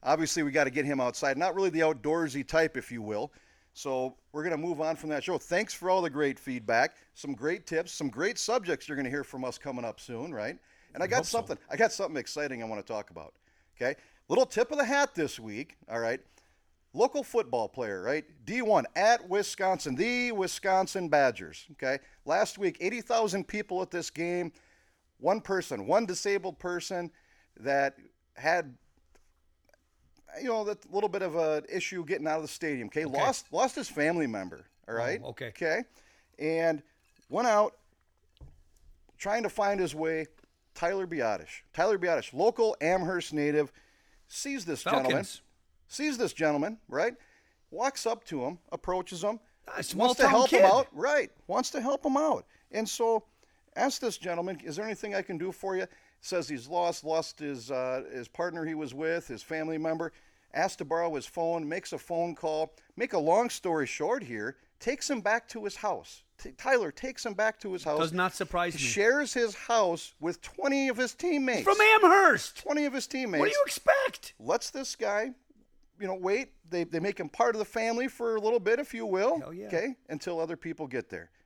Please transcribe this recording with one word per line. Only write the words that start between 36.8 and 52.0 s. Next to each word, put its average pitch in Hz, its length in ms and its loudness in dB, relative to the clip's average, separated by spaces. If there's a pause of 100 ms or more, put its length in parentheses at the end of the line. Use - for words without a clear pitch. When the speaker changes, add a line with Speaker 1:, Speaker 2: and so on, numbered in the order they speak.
Speaker 1:
went 214 180 0
out 214 280 4 (1400)
trying 220 240 0
to 202 60 0
find 202 300 0
his 165 140 0
way, 160 320 -2 (480)
Tyler 190 320 -2
Biotish. 113 560 -2 (120)
Tyler 190 260 2
Biotish, 165 340 0
local 220 480 2
Amherst 175 520 0
native, 147 380 2 (560)
sees 277 380 -8
this 156 180 -6
gentleman. - 280 2
Speaker 2:
Falcons. 180 300 -2 (480)
Speaker 1:
Sees 285 280 -4
this 220 160 0
gentleman, 156 440 0 (120)
right? 190 240 0 (580)
Walks 247 340 -2
up 226 200 -4
to 135 180 -4
him, 165 160 -6 (140)
approaches 180 500 -4
him, 214 160 -2 (300)
Speaker 2:
Ah, - 100 -8
small 208 280 2
Speaker 1:
wants 247 100 2
to 262 60 6
Speaker 2:
town 269 80 8
Speaker 1:
help 254 180 8
Speaker 2:
kid. 320 100 6
Speaker 1:
him - 60 10
out, 254 260 8
right? 262 400 0 (160)
Wants 220 220 -2
to 294 100 -4
help 269 260 -2